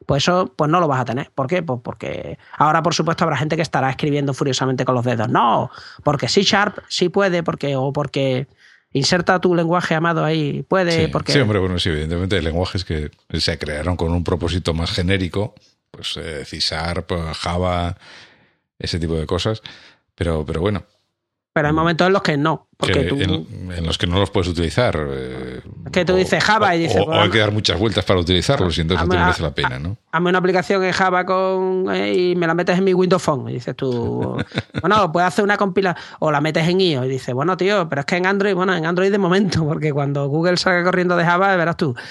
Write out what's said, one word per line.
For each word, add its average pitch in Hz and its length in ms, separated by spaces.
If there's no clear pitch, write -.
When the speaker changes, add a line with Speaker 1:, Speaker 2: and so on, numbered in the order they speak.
Speaker 1:
pues 139 200
eso 180 320
pues 151 140
no 175 100
lo 165 80
vas 131 120
a 120 60
tener. 120 280
¿Por 135 120
qué? 180 160
Pues 127 200
porque - 560
ahora, 156 240
por 160 120
supuesto, 165 300
habrá 156 140
gente 156 180
que 165 60
estará 135 260
escribiendo 143 460
furiosamente 131 500
con 131 120
los 117 80
dedos. 117 240
No, 208 420
porque 143 260
C 202 140
Sharp 202 360
sí - 220
puede, 180 340
porque, 143 320
o 135 160
porque 135 560
inserta 175 480
tu 180 140
lenguaje 170 400
amado 160 300
ahí, 147 440
puede, 170 380
Speaker 2:
Sí, - 60
Speaker 1:
porque - 200
Speaker 2:
sí, 143 60
hombre, 107 220
bueno, 92 180
sí, 90 120
evidentemente 85 460
hay 85 60
lenguajes 87 420
que 76 260
se 80 200
crearon 76 380
con 82 160
un 87 120
propósito 85 500
más 80 160
genérico, 95 640
pues, - 260
eh, 78 260
C 80 140
Sharp, 85 520
Java, 87 600
ese - 200
tipo 82 160
de 80 120
cosas, 107 360
pero, 80 300
pero 78 160
bueno. 101 220
Speaker 1:
Pero 147 140
hay 151 60
Speaker 2:
Mm. - 20
Speaker 1:
momentos 165 300
en 185 80
los 196 80
que 156 160
no, 151 280
porque - 160
Speaker 2:
Que 85 100
Speaker 1:
tú 127 160
Speaker 2:
en, 92 560
en 85 100
los 80 120
que 101 80
no 87 120
los 98 120
puedes 90 180
utilizar, 92 500
eh, 65 600
Speaker 1:
Es - 80
que 180 140
tú 185 80
Speaker 2:
o, - 20
Speaker 1:
dices 185 260
Java 208 320
y 170 60
dices, 165 160
Speaker 2:
o, - 60
o - 20
Speaker 1:
"Pues 156 140
Speaker 2:
hay - 60
Speaker 1:
hazme 92 100
Speaker 2:
que 113 60
dar 104 120
muchas 92 260
vueltas 98 280
para 98 120
utilizarlos 90 600
y - 20
entonces 85 260
no 90 60
Speaker 1:
hazme 90 40
Speaker 2:
te 85 60
Speaker 1:
a, 87 40
Speaker 2:
merece 90 160
la 73 120
pena, 123 240
¿no? 113 200
Speaker 1:
hazme 175 200
una 185 80
aplicación 185 440
en 185 100
Java 185 340
con, 190 680
eh, 202 200
y 180 220
me 175 100
la 165 80
metes 175 240
en 190 60
mi 185 100
Windows 180 280
Phone", 123 280
y - 20
dices 131 240
tú, 123 640
Speaker 2:
<laughs> - 440
Speaker 1:
"Bueno, 185 300
puedes 175 160
hacer 208 160
una 202 140
compila-", 190 360
o 156 120
la 160 80
metes 160 260
en 180 140
ios 151 240
y 131 60
dices, 131 240
"Bueno, 160 240
tío, 185 280
pero 143 140
es 139 60
que 180 100
en 175 100
Android", 196 280
bueno, 180 200
en 160 120
Android 180 260
de 208 60
momento, 185 440
<laughs> 151 60
porque 151 240
cuando 143 360
Google 165 280
salga 175 280
corriendo 180 340
de 170 80
Java, 185 300
verás 165 200
tú, 139 180